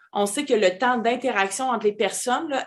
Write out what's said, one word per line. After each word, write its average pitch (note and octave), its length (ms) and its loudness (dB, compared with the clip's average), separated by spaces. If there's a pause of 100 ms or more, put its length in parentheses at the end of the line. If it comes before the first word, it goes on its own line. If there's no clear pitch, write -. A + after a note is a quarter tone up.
(140)
on G3+ 100 2
sait C#4+ 220 -4
que C4 80 2
le F#3 240 4
temps B3+ 180 2
d'interaction A#3+ 720 -2
entre A3+ 160 -2
les G#3 80 4
personnes, A#3+ 560 -2
là, C4+ 180 -2